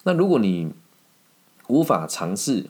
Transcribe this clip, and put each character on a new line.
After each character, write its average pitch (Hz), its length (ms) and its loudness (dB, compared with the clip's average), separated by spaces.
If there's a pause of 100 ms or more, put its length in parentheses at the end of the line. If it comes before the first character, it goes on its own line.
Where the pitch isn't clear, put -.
那 185 80 0
如 180 160 2
果 165 100 4
你 90 320 0 (1000)
无 143 140 2
法 98 240 0
尝 87 300 -6
试， 120 340 -4